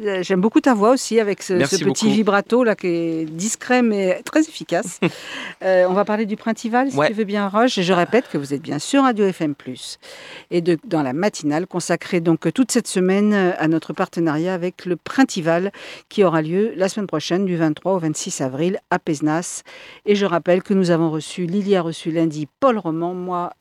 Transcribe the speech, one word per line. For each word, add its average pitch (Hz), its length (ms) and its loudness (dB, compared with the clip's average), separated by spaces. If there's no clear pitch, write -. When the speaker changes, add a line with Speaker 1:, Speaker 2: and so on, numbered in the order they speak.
Speaker 1:
Euh, 190 200 -2
j'aime 185 180 2
beaucoup 226 180 4
ta 269 140 4
voix 208 160 4
aussi 226 320 2
avec 202 200 -2
ce, 190 120 -4
Speaker 2:
Merci 175 240 2
Speaker 1:
ce 147 80 -4
petit 139 200 0
Speaker 2:
beaucoup. 208 120 4
Speaker 1:
vibrato 208 480 2
là 208 100 2
qui - 120 -4
est 165 380 -2
discret 208 560 -2
mais 202 420 2
très - 180 0
efficace. 175 600 -6
Speaker 2:
<laughs> 175 80 2
Speaker 1:
Euh, 185 260 4
on 185 40 0
va 202 100 2
parler 214 220 -2
du 202 100 -4
Printival 240 560 -2
si 262 60 -2
Speaker 2:
Ouais. 294 100 4
Speaker 1:
tu 233 60 0
veux 220 100 -2
bien, 202 240 -2
Roche. 220 300 2
Et 185 60 0
je 185 100 2
répète 175 340 2
que - 100 -6
vous 143 160 -4
êtes 143 80 -4
bien 147 160 -6
sur 269 260 2
Radio 208 280 2
F - 100 -12
M 147 140 -2
plus. - 440 -14
Et 175 100 0
de, 165 220 2
dans 165 180 -2
la 127 120 -2
matinale 165 520 -2
consacrée 175 540 -2
donc 165 340 2
toute 262 180 0
cette - 180 0
semaine, 202 440 2
euh, 185 240 2
à 156 120 0
notre 160 240 -2
partenariat 170 600 -2
avec 180 320 -6
le 175 120 -2
Printival 180 760 0
qui 208 160 2
aura 160 160 4
lieu 185 340 0
la 190 140 0
semaine 196 180 -6
prochaine 175 380 -2
du 180 100 0
vingt-trois 165 380 0
au 185 60 0
vingt-six 160 420 -4
avril 147 380 -2
à 180 80 0
Pézenas. 151 640 -4
Et 208 100 4
je 196 100 0
rappelle 175 360 2
que - 120 -4
nous 185 180 4
avons 165 180 4
reçu, 156 360 -6
Lily 196 320 0
a 175 40 2
reçu 165 300 -6
lundi 156 360 -2
Paul 247 180 2
Roman, 170 360 -4
moi 180 480 -6